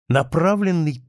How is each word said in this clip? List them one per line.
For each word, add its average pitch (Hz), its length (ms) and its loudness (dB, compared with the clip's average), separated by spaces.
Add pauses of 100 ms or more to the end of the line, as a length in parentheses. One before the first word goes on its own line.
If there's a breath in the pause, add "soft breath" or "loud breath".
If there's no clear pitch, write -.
направленной 156 1000 0